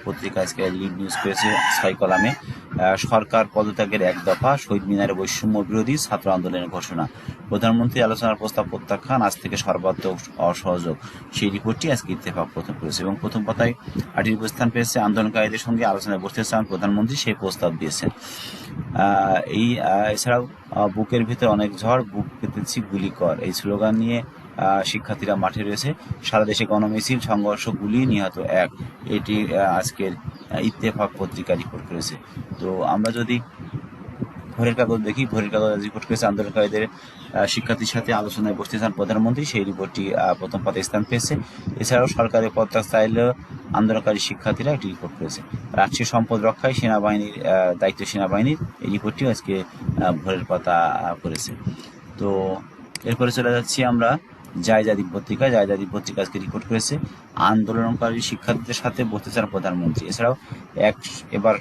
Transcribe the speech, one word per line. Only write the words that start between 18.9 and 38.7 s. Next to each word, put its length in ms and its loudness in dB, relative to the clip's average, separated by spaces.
আহ, 500 4
এই, 360 2
আহ, 280 4
এছাড়াও, 380 2
আহ, 160 2
"বুকের 380 0
ভিতর 220 2
অনেক 300 2
ঝড়, 260 2
বুক 220 -4
পেতেছি 400 -4
গুলি 180 0
কর", 300 0
এই 140 -4
স্লোগান 420 0
নিয়ে, 280 0
আহ, 260 2
শিক্ষার্থীরা 520 -2
মাঠে 280 0
রয়েছে। 300 -2
সারা 220 4
দেশে 200 0
গণমিছিল, 540 2
সংঘর্ষ, 500 0
গুলি, 360 0
নিহত 340 0
এক, 300 2
এটি, 500 0
আহ, 220 4
আজকের, 340 -2
আহ, 80 -2
ইত্তেফাক 580 0
পত্রিকা 380 -2
রিপোর্ট 340 -8
করেছে। 260 -6
তো 240 -2
আমরা 280 2
যদি 280 -2
ভোরের 180 2
কাগজ 240 2
দেখি, 260 -2
ভোরের 240 -2
কাগজ 340 2
রিপোর্ট 220 -8
করেছে, 200 0
আন্দোলনকারীদের, 640 0
আহ, 580 -4
শিক্ষার্থীর 420 -2
সাথে 260 0
আলোচনায় 420 0
বসতে 240 -6